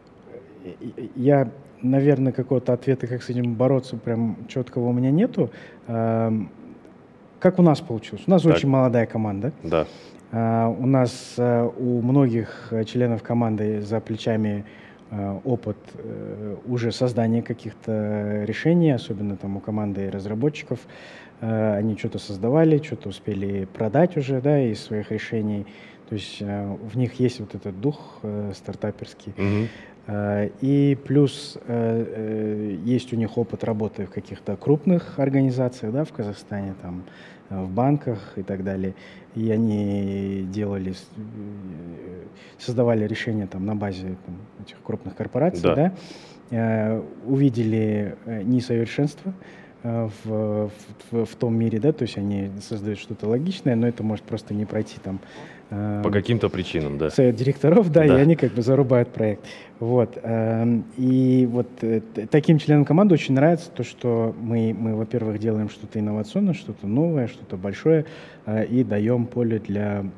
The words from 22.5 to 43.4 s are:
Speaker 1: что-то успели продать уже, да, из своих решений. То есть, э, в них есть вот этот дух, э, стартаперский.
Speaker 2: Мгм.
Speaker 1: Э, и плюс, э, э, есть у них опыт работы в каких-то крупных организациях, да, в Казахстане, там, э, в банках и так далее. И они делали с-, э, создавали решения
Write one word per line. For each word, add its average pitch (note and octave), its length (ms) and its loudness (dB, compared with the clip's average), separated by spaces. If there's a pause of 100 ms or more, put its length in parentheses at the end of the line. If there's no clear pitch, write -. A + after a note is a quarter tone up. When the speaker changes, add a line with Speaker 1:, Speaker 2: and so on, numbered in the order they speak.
Speaker 1:
что-то A2 280 -8
успели G2 640 -4
продать C#3 420 2
уже, C3+ 240 -2
да, D3 180 4
из A2+ 220 0
своих G#2+ 320 -6
решений. G#2+ 540 -4 (420)
То A2+ 60 -6
есть, - 260 -10
э, G2+ 420 -6
в A2+ 140 -10
них B2 240 -2
есть B2 200 0
вот G#2 140 -12
этот G2 260 -10
дух, D3 420 -6
э, G#2 320 -6
стартаперский. - 840 -10
Speaker 2:
Мгм. G#2 320 0 (380)
Speaker 1:
Э, G#2 420 0 (140)
и C#3 420 4
плюс, - 600 0
э, A#2 380 0 (120)
э, G#2+ 600 -4 (100)
есть A#2+ 260 0
у A#2 40 -2
них A2+ 200 -2
опыт A2 280 -2
работы G#2+ 420 -4
в - 40 -16
каких-то - 460 -8
крупных E3+ 640 0
организациях, C3 720 0
да, C#3+ 120 -2
в - 80 -10
Казахстане, G2+ 720 -8
там, F2+ 200 -10 (480)
э, F#2 120 -6
в F#2 80 -6
банках B2+ 480 0 (180)
и G2+ 60 -6
так F#2+ 220 -6
далее. F#2+ 300 -4 (400)
И A2+ 160 0
они G2+ 1000 0
делали G2 400 -4
с-, - 140 -14 (100)
э, F#2+ 1080 -14 (360)
создавали A#2 480 2
решения G#2+ 400 -2